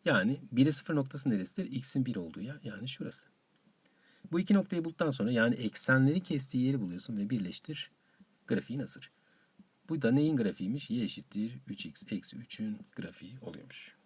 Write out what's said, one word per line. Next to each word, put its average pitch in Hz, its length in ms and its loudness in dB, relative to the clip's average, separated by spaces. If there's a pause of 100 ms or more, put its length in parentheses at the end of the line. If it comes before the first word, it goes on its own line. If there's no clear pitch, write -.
Yani 123 360 4 (120)
bire 135 200 6
sıfır - 220 0
noktası 139 360 0
neresidir? 110 420 -2
X'in 135 340 2
bir 113 100 -4
olduğu 82 240 -8
yer. 131 240 -8
Yani 98 240 -8
şurası. - 380 -6 (1040)
Bu 175 80 2
iki 196 140 4
noktayı 185 300 2
bulduktan 165 260 0
sonra 120 220 0
yani 117 220 6
eksenleri 131 640 4
kestiği 135 440 0
yeri 135 160 2
buluyorsun 92 360 -6
ve 101 140 -2
birleştir. 110 600 -4 (560)
Grafiğin 120 340 -2
hazır. - 300 -6 (760)
Bu 160 140 -2
da 113 80 4
neyin 147 260 6
grafiğiymiş? 107 540 -2
Y 117 140 0
eşittir 113 540 -6 (100)
üç - 180 -8
x - 240 -8
eksi - 260 -4
üçün 110 420 -6 (180)
grafiği - 440 -12
oluyormuş. - 640 -14